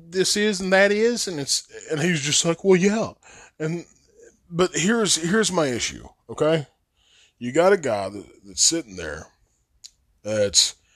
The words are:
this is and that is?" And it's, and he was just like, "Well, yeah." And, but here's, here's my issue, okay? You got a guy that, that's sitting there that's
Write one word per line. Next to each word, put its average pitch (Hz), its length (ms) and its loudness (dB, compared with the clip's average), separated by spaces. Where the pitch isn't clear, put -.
this 180 300 0
is 208 240 0
and 190 100 -4
that 190 180 6
is?" 220 380 0
And 175 100 -6
it's, - 300 -4
and 151 80 -2
he 175 120 2
was 156 100 0
just 143 240 0
like, 165 180 -2
"Well, 190 160 6
yeah." 202 320 0
And, 160 260 -6
but 175 240 -2
here's, 202 440 0
here's 180 340 0
my 170 140 0
issue, 113 420 -6
okay? 151 380 0
You 123 120 -8
got 170 220 4
a 202 40 4
guy 110 300 -2
that, 98 180 -12
that's 95 180 -4
sitting 139 320 0
there 80 320 -10
that's 104 520 0